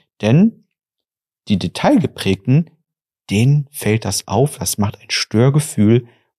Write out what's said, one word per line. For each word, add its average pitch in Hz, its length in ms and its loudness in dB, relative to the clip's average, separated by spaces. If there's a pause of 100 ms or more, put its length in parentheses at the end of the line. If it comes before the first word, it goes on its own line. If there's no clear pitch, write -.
(220)
denn 160 380 2 (920)
die 202 80 0
Detailgeprägten, 165 1120 -2 (600)
denen 131 420 2
fällt 110 340 -4
das - 220 -6
auf, 120 320 -2
das - 180 -6
macht 101 240 -4
ein - 80 -20
Störgefühl 120 1000 0 (320)